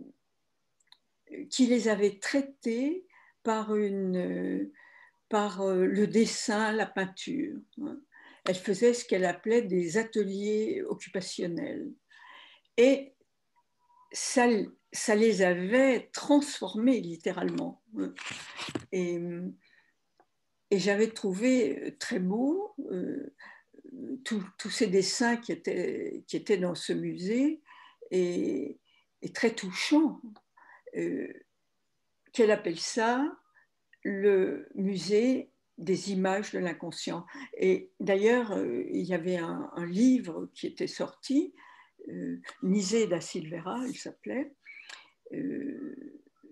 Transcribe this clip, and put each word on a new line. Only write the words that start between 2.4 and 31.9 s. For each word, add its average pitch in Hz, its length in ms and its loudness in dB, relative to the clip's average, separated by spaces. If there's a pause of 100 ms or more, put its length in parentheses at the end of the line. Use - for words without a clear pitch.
par 214 320 0
une, 185 960 -2 (560)
par, 208 340 0
euh, 185 240 2
le 196 220 4
dessin, 214 640 2
la 214 140 0
peinture, - 760 -6 (220)
hein. - 180 -10 (440)
Elle 185 120 0
faisait 226 400 2
ce - 100 -8
qu'elle 185 200 2
appelait 220 360 2
des 180 360 0
ateliers 214 920 0
occupationnels. - 1080 -6 (800)
Et 269 380 6 (1000)
ça, - 360 2 (440)
ça - 220 0
les 214 300 6
avait 208 680 4
transformés 247 880 2
littéralement. 175 840 -4 (1080)
Et, 175 300 -2 (1500)
et 196 80 2
j'avais 208 320 2
trouvé 220 880 0
très - 180 -4
beau, 269 560 0 (160)
euh, - 420 -6 (920)
tous, 208 180 -4 (140)
tous 196 140 -10
ces 220 160 2
dessins 196 500 2
qui - 140 -8
étaient, - 760 -6
qui - 100 -8
étaient 190 220 2
dans 180 160 0
ce 165 200 -4
musée 185 680 0 (480)
et, - 680 -2 (420)
et 175 100 -8
très 226 220 0
touchants, 233 640 0 (800)
euh, - 340 -4 (1040)